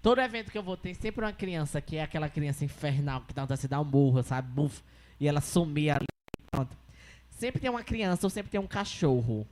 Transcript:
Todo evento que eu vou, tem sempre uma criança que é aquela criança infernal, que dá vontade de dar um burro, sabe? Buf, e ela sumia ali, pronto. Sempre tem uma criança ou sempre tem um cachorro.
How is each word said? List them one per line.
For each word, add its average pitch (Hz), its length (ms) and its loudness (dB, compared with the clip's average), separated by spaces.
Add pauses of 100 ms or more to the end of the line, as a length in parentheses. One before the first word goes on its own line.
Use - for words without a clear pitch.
Todo 240 200 6
evento 226 320 -2
que - 40 -6
eu 214 60 -4
vou, 185 140 -4
tem 180 180 -8
sempre 220 300 -4
uma 214 80 -2
criança 165 480 -4
que - 160 -6
é 156 60 -2
aquela 156 260 -4
criança 147 360 -2
infernal, 139 580 -2
que - 120 -14
dá 139 80 -4
vontade 135 180 -2
de 135 80 -4
dar 139 120 0
um 151 40 2
burro, 135 380 6
sabe? 127 300 -4
Buf, 143 280 0 (400)
e 143 80 2
ela 123 120 2
sumia 151 560 2
ali, 143 100 -2 (440)
pronto. 131 240 -2 (640)
Sempre 247 220 -2
tem 262 80 0
uma 240 140 -2
criança 208 420 0
ou 190 60 4
sempre 202 200 -8
tem 202 100 0
um 196 60 -4
cachorro. 123 840 0